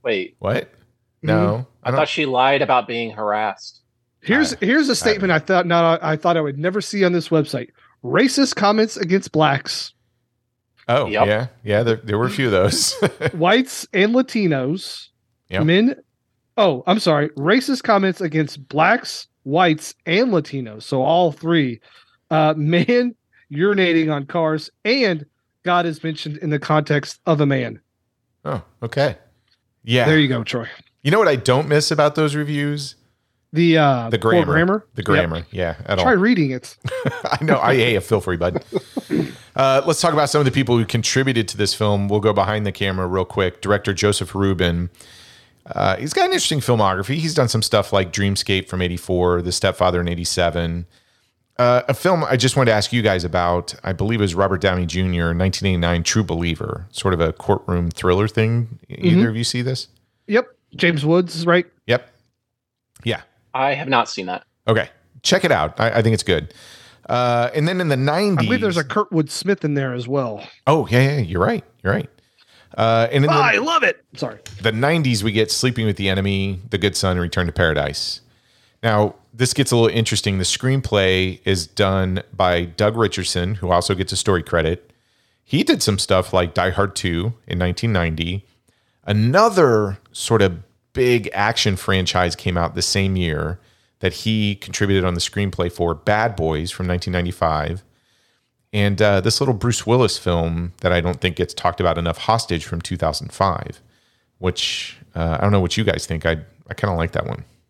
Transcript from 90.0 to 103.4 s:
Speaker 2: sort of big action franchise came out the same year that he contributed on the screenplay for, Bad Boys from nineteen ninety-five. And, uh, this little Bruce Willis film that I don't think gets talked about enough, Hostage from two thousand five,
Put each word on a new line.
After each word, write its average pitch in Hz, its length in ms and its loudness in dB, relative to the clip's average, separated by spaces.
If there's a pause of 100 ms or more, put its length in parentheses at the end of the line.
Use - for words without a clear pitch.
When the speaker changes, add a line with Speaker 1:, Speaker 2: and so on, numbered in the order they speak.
Speaker 2:
sort - 320 0
of 87 160 0 (340)
big 123 400 2
action 104 420 0
franchise 90 600 0
came 87 220 -4
out 85 180 -2
the - 60 -4
same 95 340 -2
year 80 440 -4 (420)
that 95 120 0
he 107 420 -2
contributed 98 480 0
on 90 120 0
the 85 40 -4
screenplay 90 520 -4
for, 85 240 -2
Bad 107 400 0
Boys 80 360 -2
from 92 160 -8
nineteen 90 260 -4
ninety-five. 85 720 -2 (880)
And, 101 300 0
uh, 101 180 6
this 110 220 0
little 131 140 2
Bruce 113 320 -2
Willis 120 320 2
film 85 600 -2
that 90 120 2
I 87 80 2
don't 87 180 -2
think 90 180 -2
gets - 180 -4
talked - 260 -4
about 85 160 2
enough, 85 220 -4
Hostage 98 460 -2
from 82 160 -8
two - 160 -8
thousand - 360 -4
five, - 480 -2 (560)